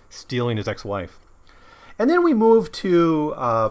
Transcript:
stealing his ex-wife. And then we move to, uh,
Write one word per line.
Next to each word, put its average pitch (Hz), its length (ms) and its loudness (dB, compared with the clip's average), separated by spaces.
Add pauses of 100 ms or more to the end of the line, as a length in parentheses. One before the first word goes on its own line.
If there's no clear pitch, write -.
stealing 120 480 -6
his 107 140 -6
ex-wife. 101 500 -10 (800)
And 240 100 0
then 349 140 2
we 339 100 2
move 226 380 4
to, 165 640 0
uh, 113 360 0